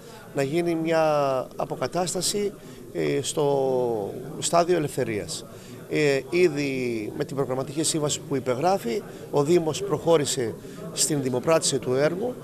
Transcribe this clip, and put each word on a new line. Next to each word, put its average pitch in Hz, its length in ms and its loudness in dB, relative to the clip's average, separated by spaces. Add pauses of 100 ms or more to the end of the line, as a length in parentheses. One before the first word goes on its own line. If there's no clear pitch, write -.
(340)
να 139 80 2
γίνει 170 320 0
μια 160 280 2 (540)
αποκατάσταση, 175 960 -2 (440)
ε, 147 260 0
στο 127 920 0 (240)
στάδιο 175 380 4
Ελευθερίας. 113 680 -2 (460)
Ε, 143 300 4 (100)
ήδη 135 840 2
με 151 80 -2
την 143 120 -6
προγραμματική 135 460 -2
σύμβαση 151 460 0
που 143 80 0
υπεγράφει, 180 680 0 (280)
ο 147 120 4
Δήμος 156 400 2
προχώρησε 143 720 2 (380)
στην 143 300 0
δημοπράτηση 131 560 2
του 127 160 0
έργου 175 500 0